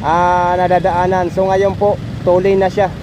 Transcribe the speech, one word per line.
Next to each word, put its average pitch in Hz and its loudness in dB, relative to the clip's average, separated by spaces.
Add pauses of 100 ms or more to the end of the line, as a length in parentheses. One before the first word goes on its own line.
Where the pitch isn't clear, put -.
ah, 175 2
nadadaanan. 180 0
So, 185 0
ngayon 196 0
po, 202 2 (320)
two 180 2
lane 196 2
na 190 2
siya. 185 0 (120)